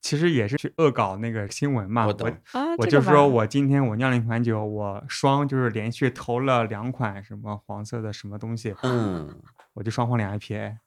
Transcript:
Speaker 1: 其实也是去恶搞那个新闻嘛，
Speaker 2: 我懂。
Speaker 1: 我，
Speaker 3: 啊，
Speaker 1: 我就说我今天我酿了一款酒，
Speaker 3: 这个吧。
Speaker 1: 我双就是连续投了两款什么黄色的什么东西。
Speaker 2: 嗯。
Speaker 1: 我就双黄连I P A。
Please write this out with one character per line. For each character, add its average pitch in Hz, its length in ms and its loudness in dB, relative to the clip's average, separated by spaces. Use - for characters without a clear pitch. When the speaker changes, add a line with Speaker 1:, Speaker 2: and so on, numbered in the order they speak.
Speaker 1:
其 - 180 -2
实 170 120 4
也 120 160 2
是 113 120 -2
去 - 180 -4
恶 156 140 6
搞 98 260 0
那 113 160 -4
个 107 160 -4
新 143 240 -2
闻 101 180 0
嘛， 113 160 2
Speaker 2:
我 107 60 2
懂。 110 160 -2
Speaker 1:
我， 254 60 -4
Speaker 3:
啊， 277 80 0
Speaker 1:
我 113 100 2
就 143 140 6
说 143 260 6
我 117 200 4
今 139 200 2
天 139 180 4
我 110 120 -2
酿 131 140 0
了 123 80 2
一 - 20 2
款 117 240 0
酒， 117 80 2
Speaker 3:
这 107 80 0
个 107 60 -4
吧。 - 0 -
Speaker 1:
我 104 420 -6
双 139 400 2
就 135 80 -2
是 127 140 2
连 110 200 -4
续 127 200 0
投 120 300 -4
了 127 260 2
两 110 260 -6
款 101 320 -6
什 107 100 -16
么 104 300 -8
黄 104 180 -10
色 110 200 -8
的 107 100 -6
什 - 160 -14
么 101 100 -10
东 110 160 -6
西。 110 280 -6
Speaker 2:
嗯。 101 520 -2
Speaker 1:
我 - 100 -12
就 104 80 -4
双 117 160 0
黄 120 120 0
连 104 100 0
I 104 100 -6
P 107 160 -8
A。 107 320 -8